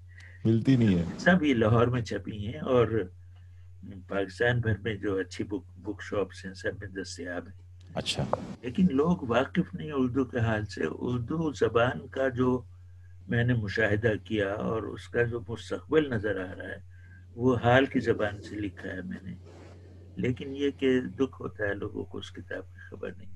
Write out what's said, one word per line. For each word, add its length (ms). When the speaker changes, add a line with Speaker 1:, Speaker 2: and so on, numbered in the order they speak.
Speaker 1:
मिलती 300
नहीं 200
है। 220
Speaker 2:
सब 240
ये 120
लाहौर 360
में 140
छपी 400
हैं 160
और 520
पाकिस्तान 760
भर 240
में 160
जो 180
अच्छी 260
book, 220
book 240
shops 440
हैं, 80
सब 280
में 100
दस्तयाब 560
हैं। 60
Speaker 1:
अच्छा। 320
Speaker 2:
लेकिन 240
लोग 400
वाकिफ 460
नहीं 180
उर्दू 320
के 160
हाल 240
से। 220
उर्दू 680
जबान 460
का 300
जो 380
मैंने 240
मुशाहिदा 600
किया 320
और 400
उसका 360
जो 280
मुस्तकबिल 600
नजर 260
आ 140
रहा 160
है, 260
वो 180
हाल 320
की 140
जबान 400
से 160
लिखा 320
है 200
मैंने। 280
लेकिन 320
ये 160
कि 300
दुख 400
होता 280
है, 60
लोगों 300
को 140
उस 120
किताब 320
की 280
खबर 180
नहीं। 280